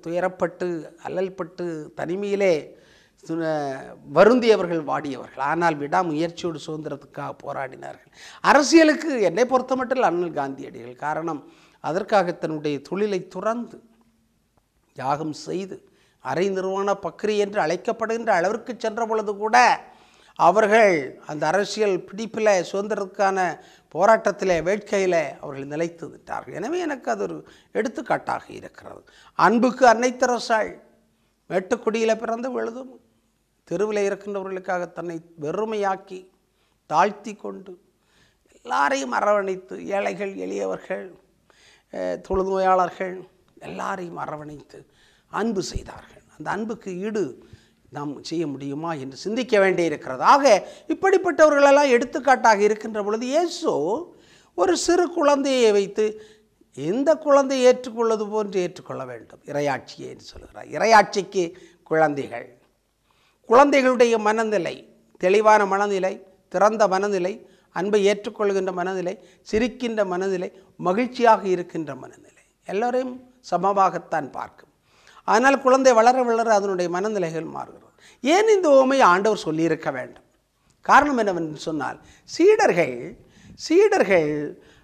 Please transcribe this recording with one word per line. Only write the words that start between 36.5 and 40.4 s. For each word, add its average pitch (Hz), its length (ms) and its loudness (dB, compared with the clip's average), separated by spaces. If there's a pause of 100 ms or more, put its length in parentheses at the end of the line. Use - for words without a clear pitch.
தாழ்த்தி 202 440 0
கொண்டு, 196 380 -16 (800)
எல்லாரையும் 269 600 -2
அரவணைத்து, 190 760 -2
ஏழைகள், 196 480 -6
எளியவர்கள், 190 720 -8 (840)